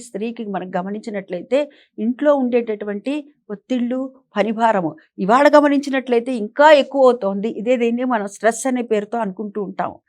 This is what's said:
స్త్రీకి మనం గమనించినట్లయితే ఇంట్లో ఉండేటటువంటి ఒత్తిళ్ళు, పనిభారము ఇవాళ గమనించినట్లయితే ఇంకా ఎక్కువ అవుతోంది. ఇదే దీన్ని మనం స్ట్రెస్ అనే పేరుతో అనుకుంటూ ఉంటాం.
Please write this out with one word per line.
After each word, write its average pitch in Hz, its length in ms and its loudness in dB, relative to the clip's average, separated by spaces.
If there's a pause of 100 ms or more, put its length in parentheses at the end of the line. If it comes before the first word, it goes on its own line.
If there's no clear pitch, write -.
స్త్రీకి 226 380 -10 (120)
మనం 180 120 -6 (100)
గమనించినట్లయితే 202 840 -4 (440)
ఇంట్లో 247 280 0 (100)
ఉండేటటువంటి 226 760 -2 (380)
ఒత్తిళ్ళు, 247 460 -4 (360)
పనిభారము 208 540 0 (340)
ఇవాళ 240 220 4 (100)
గమనించినట్లయితే 269 760 2 (120)
ఇంకా 285 240 4 (160)
ఎక్కువ 269 260 -2
అవుతోంది. 202 400 -2 (100)
ఇదే 220 220 0
దీన్ని 240 320 -2
మనం 208 220 -2
స్ట్రెస్ 226 340 0
అనే 247 220 -2
పేరుతో 208 340 -2
అనుకుంటూ 202 420 -8
ఉంటాం. 185 240 -6 (180)